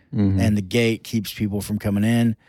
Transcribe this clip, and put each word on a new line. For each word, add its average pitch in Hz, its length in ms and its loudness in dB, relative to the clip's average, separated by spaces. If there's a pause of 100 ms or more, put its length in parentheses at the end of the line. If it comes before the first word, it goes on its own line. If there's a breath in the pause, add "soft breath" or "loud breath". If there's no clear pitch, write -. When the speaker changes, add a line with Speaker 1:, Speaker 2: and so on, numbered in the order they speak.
(140)
Speaker 1:
Mm-hmm. 98 260 2
Speaker 2:
And 104 160 2
the 104 60 0
gate 113 420 0
keeps 107 280 -4
people 104 280 -4
from 104 180 -4
coming 101 260 0
in. 117 320 2 (120 soft breath)